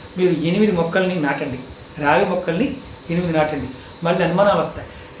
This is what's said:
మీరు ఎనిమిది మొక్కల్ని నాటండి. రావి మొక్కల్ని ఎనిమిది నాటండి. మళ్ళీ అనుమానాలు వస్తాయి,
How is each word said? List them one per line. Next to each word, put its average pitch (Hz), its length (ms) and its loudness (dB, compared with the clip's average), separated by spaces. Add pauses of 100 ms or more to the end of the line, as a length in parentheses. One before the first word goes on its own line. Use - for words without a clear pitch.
(180)
మీరు 180 140 4
ఎనిమిది 185 400 2
మొక్కల్ని 180 480 2
నాటండి. 143 380 -2 (440)
రావి 160 220 4
మొక్కల్ని 180 520 0 (340)
ఎనిమిది 170 220 0
నాటండి. 151 360 0 (360)
మళ్ళీ 180 200 2
అనుమానాలు 180 360 4
వస్తాయి, - 280 -6 (320)